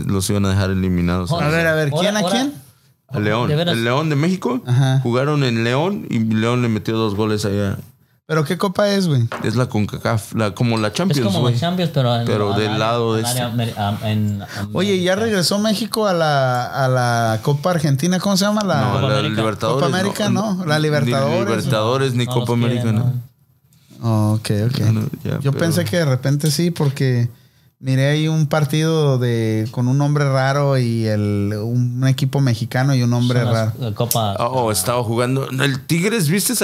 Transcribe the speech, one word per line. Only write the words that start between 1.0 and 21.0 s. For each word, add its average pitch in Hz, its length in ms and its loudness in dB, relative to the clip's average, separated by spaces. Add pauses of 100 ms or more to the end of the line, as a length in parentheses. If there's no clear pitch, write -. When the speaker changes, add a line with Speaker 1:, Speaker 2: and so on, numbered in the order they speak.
Speaker 2:
Ahora, - 160 0
Speaker 3:
A - 20 0
ver, 165 180 0
a 160 60 2
ver, 156 160 0
¿quién 190 260 0
Speaker 2:
ahora, 214 40 0
Speaker 3:
a - 20 0
Speaker 2:
ahora, 180 180 0
Speaker 3:
quién? 285 140 -2 (560)
Speaker 1:
A 123 100 -4
León. 107 280 0
Speaker 2:
¿de 147 80 0
veras? 170 200 0
Speaker 1:
El 117 100 0
León 143 240 0
de 147 60 0
México. 185 520 0
Speaker 3:
Ajá. 131 340 2
Speaker 1:
Jugaron 135 420 0
en 117 200 0
León 147 460 0
y 117 100 -2
León 110 420 2
le 120 80 0
metió 110 260 -2
dos 110 200 0
goles 107 300 0
allá. 98 320 0 (480)
Speaker 3:
¿Pero 160 180 0
qué 180 140 -2
copa 202 320 0
es, 196 180 2
güey? 127 180 2 (200)
Speaker 1:
Es 107 100 -2
la 123 140 0
concacaf, 107 640 -2
la, 107 200 0
como 117 240 0
la 107 140 0
Champions, 175 280 -2
Speaker 2:
Es 117 60 0
como 98 140 0
Speaker 1:
güey. 120 140 2
Speaker 2:
la 120 80 0
Champions, 175 320 -2
pero 123 260 2
en 117 60 -2
Speaker 1:
Pero 107 280 0
Speaker 2:
al 101 60 2
Speaker 1:
del 107 120 2
Speaker 2:
área, 107 60 -2
Speaker 1:
lado 113 360 0
de 110 80 0
Speaker 2:
al 110 40 -4
área 123 220 -2
Speaker 1:
este. 110 60 -6
Speaker 2:
amer-, 113 260 -4
am-, 104 240 -2
en 107 400 -2 (300)
Speaker 3:
Oye, 185 280 0
¿ya 180 120 0
Speaker 2:
América. 214 160 0
Speaker 3:
regresó 196 300 0
México 214 480 -2
a 190 60 2
la, 135 520 0
a 131 240 -2
la 117 520 0
Copa 147 300 0
Argentina? 165 480 0
¿Cómo 202 160 0
se 185 80 0
llama? 208 220 0
La 156 160 0
Speaker 1:
No, 127 140 0
Speaker 2:
Copa - 120 2
Speaker 1:
la 107 120 0
Speaker 2:
América. 107 220 -2
Speaker 1:
Libertadores, 110 440 0
Speaker 3:
Copa - 120 0
América, 202 320 -2
Speaker 1:
no. 208 260 0
Speaker 3:
no, 185 100 -6
la 151 100 0
Speaker 1:
Ni 156 80 0
Speaker 3:
Libertadores. 139 640 0